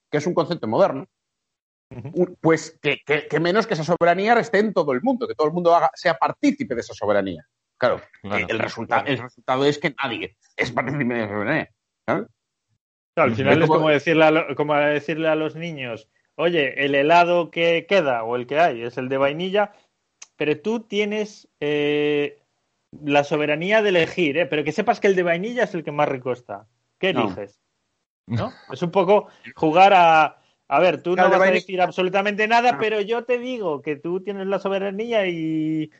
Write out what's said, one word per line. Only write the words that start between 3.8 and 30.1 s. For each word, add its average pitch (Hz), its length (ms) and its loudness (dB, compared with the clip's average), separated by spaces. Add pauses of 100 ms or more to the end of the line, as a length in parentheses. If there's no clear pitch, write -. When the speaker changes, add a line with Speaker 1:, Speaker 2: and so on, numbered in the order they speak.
Speaker 1:
soberanía 175 560 2
esté 190 200 0
en 214 140 0
todo 151 180 0
el 127 100 -2
mundo, 226 260 -2
que 113 80 -8
todo 156 120 0
el 156 60 -2
mundo 170 220 4
haga, 160 200 4
sea 165 200 0
partícipe 147 600 -2
de 117 60 -2
esa - 120 -14
soberanía. 98 540 -2 (300)
Claro, 127 220 0 (220)
Speaker 3:
Claro. 98 260 -4
Speaker 1:
que 110 60 -4
el 110 60 -2
resulta-, 113 420 -2
Speaker 2:
Claro. - 80 -4
Speaker 1:
el 131 140 -2
resultado 131 420 -4
es 147 140 2
que 151 220 -4
nadie 104 360 -8 (180)
es 127 160 -4
partícipe 131 420 -4
de 117 100 -4
esa 101 100 -8
soberanía. 107 360 -4 (360)
¿Sabes? 170 220 -4 (880)
Speaker 2:
Claro, 156 120 2
al - 20 0
Speaker 1:
Ujú. 113 80 -2
Speaker 2:
final 135 240 2
es 156 60 4
Speaker 1:
Como 156 120 2
Speaker 2:
como... 156 100 2
Decirle 156 360 4
a 156 60 6
lo-, 156 240 0
como 151 200 -2
decirle 147 540 -2
a 156 60 2
los 156 200 -4
niños, 139 540 -12 (260)
"Oye, 147 500 0
el 143 100 0
helado 170 540 4
que 170 380 0
queda 139 360 2
o 117 120 -4
el 123 100 -4
que 139 140 -2
hay 135 240 0
es 120 140 -10
el 127 120 -6
de 135 80 0
vainilla, 185 560 0 (640)
pero 151 220 -2
tú 220 220 -4
tienes, 208 680 -6 (120)
eh, 147 840 -2 (640)
la 143 220 2
soberanía 156 560 0
de 208 80 2
elegir, 160 480 0
¿eh? 175 80 2
Pero 156 180 -2
que 151 80 -2
sepas 214 300 -2
que 214 60 2
el 196 80 4
de 180 80 2
vainilla 202 400 -2
es - 120 -2
el 160 80 -6
que 156 80 -8
más 147 180 0
rico 127 220 -4
está". 107 360 -10 (300)
¿Qué 185 160 0
Speaker 1:
No. 120 120 0
Speaker 2:
eliges? 98 340 -10 (680)
¿No? 127 240 -4
Speaker 3:
<laughs> - 220 -18
Speaker 2:
Es - 80 -12
un 175 100 -4
poco 196 360 2 (280)
jugar 180 380 6
a 160 480 6 (260)